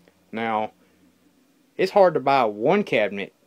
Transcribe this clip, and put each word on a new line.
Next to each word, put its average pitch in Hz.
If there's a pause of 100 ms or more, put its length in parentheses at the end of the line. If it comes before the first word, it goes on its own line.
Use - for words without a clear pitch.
(320)
Now, 110 (1040)
it's 139
hard 185
to 143
buy 135
one 117
cabinet 101 (160)